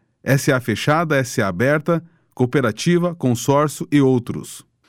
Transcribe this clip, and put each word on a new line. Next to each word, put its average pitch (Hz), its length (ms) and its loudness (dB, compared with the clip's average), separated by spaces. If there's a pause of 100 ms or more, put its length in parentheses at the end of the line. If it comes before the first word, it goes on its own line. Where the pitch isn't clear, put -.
(240)
S 139 280 2
A 131 100 2
fechada, 151 560 0
S 127 240 -2
A 98 80 0
aberta, 147 540 0 (300)
cooperativa, 147 800 0
consórcio 143 760 0
e 143 80 4
outros. 127 640 -2 (240)